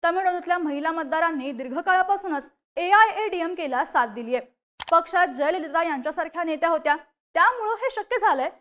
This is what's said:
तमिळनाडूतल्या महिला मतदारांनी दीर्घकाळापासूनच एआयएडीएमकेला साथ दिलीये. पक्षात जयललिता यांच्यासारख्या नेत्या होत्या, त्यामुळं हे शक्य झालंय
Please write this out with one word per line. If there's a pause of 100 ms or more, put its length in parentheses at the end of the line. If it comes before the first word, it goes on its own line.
तमिळनाडूतल्या
महिला
मतदारांनी
दीर्घकाळापासूनच (280)
एआयएडीएमकेला
साथ
दिलीये. (520)
पक्षात
जयललिता
यांच्यासारख्या
नेत्या
होत्या, (400)
त्यामुळं
हे
शक्य
झालंय (120)